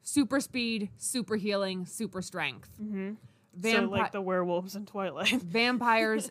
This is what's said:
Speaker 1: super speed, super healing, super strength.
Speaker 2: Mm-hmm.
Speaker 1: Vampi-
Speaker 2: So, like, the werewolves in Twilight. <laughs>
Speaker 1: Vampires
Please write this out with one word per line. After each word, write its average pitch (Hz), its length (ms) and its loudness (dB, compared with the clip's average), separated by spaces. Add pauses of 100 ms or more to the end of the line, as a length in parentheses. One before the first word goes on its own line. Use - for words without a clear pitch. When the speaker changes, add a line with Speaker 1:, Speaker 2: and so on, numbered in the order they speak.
Speaker 1:
super 277 380 2
speed, 226 560 -2
super 220 400 -2
healing, 190 500 0
super 190 360 -6
strength. 151 480 -4 (120)
Speaker 2:
Mm-hmm. 202 300 -6 (460)
Speaker 1:
Vampi- 220 140 2
Speaker 2:
So, 226 160 6
like, 190 240 0
the 202 80 -4
werewolves 185 560 0
in 208 100 -8
Twilight. 190 420 -2
<laughs> 254 140 2
Speaker 1:
Vampires 226 880 2